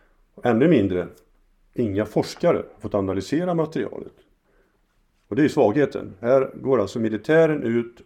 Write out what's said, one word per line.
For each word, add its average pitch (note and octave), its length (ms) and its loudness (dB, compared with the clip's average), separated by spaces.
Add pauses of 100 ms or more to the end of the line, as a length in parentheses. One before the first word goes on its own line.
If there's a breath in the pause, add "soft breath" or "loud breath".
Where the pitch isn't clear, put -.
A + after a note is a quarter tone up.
(340 soft breath)
Och - 120 -6
ännu A#2+ 220 4
mindre, F#2 400 2 (680)
inga G#2 300 -2
forskare D#3 520 -2
har - 240 -10
fått G#2 140 -8
analysera G2+ 600 -2
materialet. D#3 580 -6 (1160)
Och G#2 80 -6
det C#3+ 60 4
är - 20 6
ju C#3 40 6
svagheten. B2+ 720 0
Här C3 340 2
går B2+ 260 0
alltså B2 180 -4
militären D3+ 640 0
ut A#2 440 -4